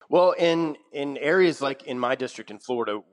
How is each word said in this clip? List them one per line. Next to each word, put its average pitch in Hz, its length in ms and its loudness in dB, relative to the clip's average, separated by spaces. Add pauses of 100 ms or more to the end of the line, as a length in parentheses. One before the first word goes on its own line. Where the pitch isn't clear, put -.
Well, 175 240 6
in, 165 440 0 (140)
in 143 280 -6
areas 160 440 2
like 139 220 -6
in 127 140 -8
my 123 160 -2
district 123 360 -8
in 104 80 -14
Florida, 110 440 -4 (100)